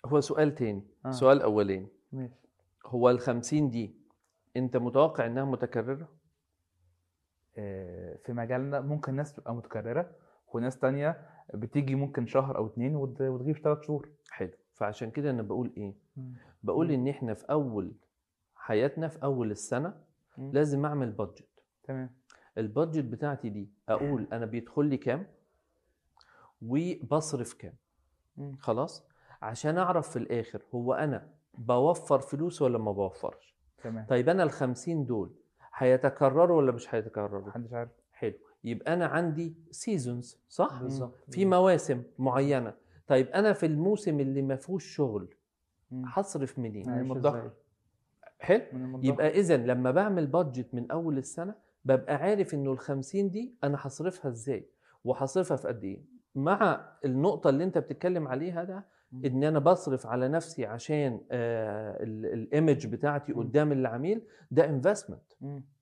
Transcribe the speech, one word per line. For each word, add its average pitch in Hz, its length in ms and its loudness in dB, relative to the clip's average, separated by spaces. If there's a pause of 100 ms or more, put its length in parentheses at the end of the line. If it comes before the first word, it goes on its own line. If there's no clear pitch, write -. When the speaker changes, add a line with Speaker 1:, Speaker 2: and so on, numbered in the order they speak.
Speaker 1:
هو 143 160 4
سؤال 147 340 2
تاني، 104 320 -2 (180)
Speaker 2:
آه. 135 60 -4
Speaker 1:
سؤال 131 300 8
أولاني. 101 460 2 (240)
Speaker 2:
ماشي. 131 220 -8 (520)
Speaker 1:
هو 123 240 6
الخمسين 123 600 2
دي 113 260 -4 (640)
أنت 127 200 -2
متوقع 127 480 2
إنها 120 200 -2
متكررة؟ 127 640 -4 (1500)
Speaker 2:
آه، 90 580 -12 (100)
في 127 80 -8
مجالنا 127 480 -4
ممكن 143 340 -4
ناس 143 180 -6
تبقى - 220 -10
متكررة، 120 560 -4 (420)
وناس 123 260 -4
تانية 143 420 0 (320)
بتيجي 135 420 -2
ممكن 139 300 -2
شهر 135 320 0
أو 110 100 -2
اتنين 123 280 -2
وت-، 135 260 -4
وتغيب 131 400 -2
تلات 151 220 0
شهور. 151 260 -4 (220)
Speaker 1:
حلو. 92 200 -6 (220)
فعشان 107 380 -6
كده 147 180 -2
أنا 123 120 -2
بقول 107 360 -4
إيه؟ 101 160 -8 (240)
Speaker 2:
مم. 127 160 -14 (300)
Speaker 1:
بقول 107 240 2
Speaker 2:
مم. 156 60 0
Speaker 1:
إن 131 140 0
إحنا 131 260 -4
في - 180 -10
أول 113 420 -2 (760)
حياتنا 143 400 0
في - 160 -10
أول 127 280 0
السنة 127 420 -4 (440)
Speaker 2:
مم. 135 160 -10
Speaker 1:
لازم 143 320 2
أعمل 143 260 -2
بادجت. - 380 -8 (340)
Speaker 2:
تمام. 131 260 -8 (480)
Speaker 1:
البادجت 143 460 -2
بتاعتي 123 460 -6
دي 101 200 -10 (200)
أقول 120 440 0
أنا 117 120 -4
بيدخل 117 400 -2
لي 139 120 2
كام 135 300 -2 (1300)
وبصرف 143 920 -2
كام. - 200 -16 (640)
Speaker 2:
مم. 139 220 -12
Speaker 1:
خلاص؟ 131 480 -4 (340)
عشان 135 360 -2
أعرف 180 320 2
في - 100 -4
الآخر 117 420 -4 (140)
هو 123 180 0
أنا 139 360 -2 (280)
بوفر 131 600 4
فلوس 151 420 -4
ولا 127 160 4
ما 107 140 0
بوفرش. - 640 -6 (280)
Speaker 2:
تمام. 113 220 -8
Speaker 1:
طيب 123 240 4
أنا 185 140 4
الخمسين 147 600 0
دول 110 280 -2 (420)
هيتكرروا 139 840 6
ولا 135 140 6
مش 117 240 -6
هيتكرروا؟ 104 520 -4
Speaker 2:
محدش 117 260 -10
عارف. 120 160 -6 (220)
Speaker 1:
حلو. 107 220 -6 (300)
يبقى 117 300 -4
أنا 175 120 0
عندي 160 500 -2 (160)
سيزونز، 123 800 -6
صح؟ 135 320 0
Speaker 3:
بالظبط. 131 340 -6 (160)
Speaker 1:
في 175 140 2
مواسم 180 580 6 (140)
معينة. 131 560 2 (340)
طيب 131 200 6
أنا 196 260 4
في 190 120 2
الموسم 165 540 2
اللي 135 220 0
ما 135 140 0
فيهوش 175 400 -8
شغل 104 380 -2 (580)
Speaker 2:
مم. 127 160 -8
Speaker 1:
هصرف 139 520 -4
منين؟ 113 160 -6
Speaker 2:
يعني 117 240 -6
Speaker 3:
هعيش 131 120 -4
Speaker 2:
متدخر. 131 280 0
Speaker 3:
إزاي؟ 107 120 -10 (880)
Speaker 1:
حلو؟ - 220 4 (120)
Speaker 2:
من 127 120 -6
المتدخر. 131 280 -2
Speaker 1:
يبقى 156 260 2
إذن 165 260 4
لما 127 260 2
بعمل 180 360 2
بادجت 135 460 0
من 120 180 -6
أول 160 260 -2
السنة 170 380 -8 (300)
ببقى 131 300 2
عارف 190 380 0
إنه 139 180 0
الخمسين 139 580 -2
دي 226 340 -6
أنا 143 180 0
هصرفها 151 500 -6
إزاي 117 380 -6 (340)
وهصرفها 139 540 0
في - 100 -6
قد 110 160 -6
إيه. 95 180 -8 (340)
مع 170 540 2 (160)
النقطة 147 440 2
اللي 143 140 4
أنت 180 140 0
بتتكلم 170 500 -2
عليها 170 360 -4
ده، 190 220 -10 (260)
Speaker 2:
مم. 127 140 -10
Speaker 1:
إن 131 180 2
أنا 151 160 4
بصرف 147 480 4
على 127 200 0
نفسي 160 380 -2
عشان، 120 560 -2 (100)
آه، 110 720 -2
ال-، 110 300 -6
الإيمج 143 540 2
بتاعتي 143 460 -2
Speaker 2:
مم. 120 60 -2
Speaker 1:
قدام 143 320 2
العميل، 135 500 -2 (300)
ده 139 180 6
انفستمنت. 160 720 -2
Speaker 2:
مم. 139 240 -10 (160)